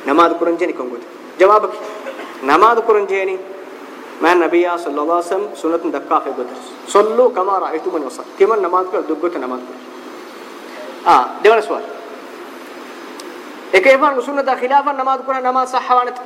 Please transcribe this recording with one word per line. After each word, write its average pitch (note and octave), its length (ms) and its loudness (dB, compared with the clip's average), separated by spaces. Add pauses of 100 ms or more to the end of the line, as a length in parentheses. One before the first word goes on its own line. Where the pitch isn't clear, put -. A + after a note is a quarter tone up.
නමාදු E3 320 4
කුරන් E3+ 220 0
ජේනි E3+ 160 -2
කොංගොත. B2 300 -8 (320)
ජවාබ G#3 300 6
කි. - 120 -6 (640)
නමාදු G3+ 380 6
කුරන් G#3 260 2
ජේනි. F#3+ 320 -2 (760)
මෑ F3 200 4
නබියා E3+ 400 2
සල්ලල්ලාහු D3+ 340 -2
අලයිහි E3+ 140 2
වසල්ලම් G3 280 -2
සුන්නතුන් E3 380 -2
දක්කා C#3 300 0
ෆේ C3+ 120 -6
ගොත. B2+ 140 -6 (380)
සල්ලු A3+ 440 4
කමා F#3 300 0
රායිතුමනි D#3+ 460 -4
වසල්. B2+ 160 -10 (120)
තිමන් G#3+ 260 4
නමාදු F#3 300 0
කර F#3+ 140 -2
දුග්ගොත D#3+ 320 -4
නමාදු B2+ 280 -6
කර. - 120 -16 (1300)
ආ C#3+ 200 6 (160)
දෙවන A3 240 6
සුවාල. B2+ 200 -6 (1900)
එක - 160 4
එපාන් C4+ 340 6
සුන්නත C4+ 320 -2
ඛිලාෆන් C4+ 420 2
නමාදු C4 280 0
කුරන් C4 200 -2
නමාද B3+ 260 2
සහවානත. B3 560 2